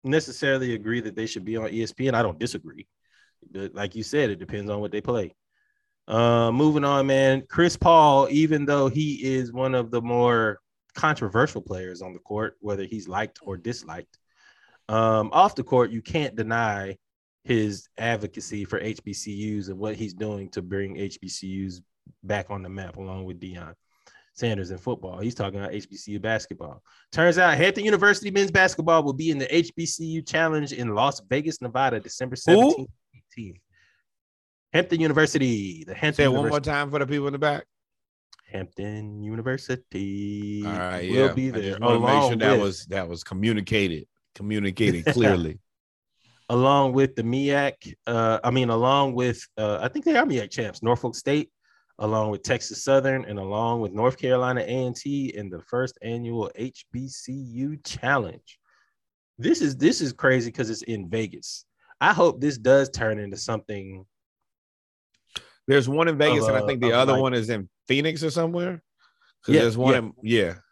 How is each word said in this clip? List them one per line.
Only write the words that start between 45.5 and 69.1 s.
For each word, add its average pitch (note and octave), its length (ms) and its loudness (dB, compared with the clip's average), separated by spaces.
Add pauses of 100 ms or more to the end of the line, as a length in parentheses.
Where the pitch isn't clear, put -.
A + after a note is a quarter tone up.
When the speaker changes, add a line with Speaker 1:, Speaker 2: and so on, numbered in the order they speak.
Speaker 1:
Along C3 440 4
with C3+ 240 2
the A#2 60 -4
miac, C#3 600 0 (220)
uh, A2+ 360 2
I B2 100 0
mean, B2+ 180 2
along B2+ 460 2
with, B2 300 -2 (120)
uh, G#2 240 -2
I B2+ 80 -4
think D4 160 -8
they D#4+ 100 2
are E4 100 4
miac B2 240 -2
champs, A2 320 -8
Norfolk A#2+ 320 0
State, D3 360 -2 (500)
along G#2+ 320 -2
with G2 120 -8
Texas - 400 -4
Southern, C3+ 420 2
and G2+ 140 -8
along A2+ 420 -2
with G2 100 -4
North A#2 260 0
Carolina B2+ 440 0
A B2+ 240 -4
and B2 100 -6
T C#3 400 -6
in G2+ 140 -10
the F2 120 -12
first B2+ 400 -6
annual A#2 540 -6
H B2+ 360 -12
B C3 160 -8
C C3+ 260 -14
U C3+ 500 -8
Challenge. - 760 -4 (800)
This D#3+ 220 2
is, C#3 160 0
this D3 240 4
is C3 120 -2
crazy B2+ 380 2
'cause A#2 180 -4
it's A2 140 -6
in G2+ 260 -6
Vegas. - 560 -6 (360)
I D#3+ 120 6
hope D#3 280 4
this C#3 160 0
does C3+ 320 6
turn A2 300 -4
into G2 180 -10
something G2 680 -8 (1600)
Speaker 2:
There's C3+ 220 4
one D#3+ 180 2
in D#3 100 0
Vegas, D3 260 4
Speaker 1:
of G#2+ 60 2
Speaker 2:
and G#2+ 80 2
I G#2+ 40 2
Speaker 1:
a, G#2 60 -4
Speaker 2:
think C3 140 -2
the A#2+ 80 2
Speaker 1:
of, A2+ 60 4
Speaker 2:
other C3+ 180 4
Speaker 1:
like C3 80 2
Speaker 2:
one B2+ 120 0
is A2+ 160 -2
in G2+ 180 -4 (200)
Phoenix D3 360 0
or D#3+ 80 -2
somewhere. E3+ 500 -4 (600)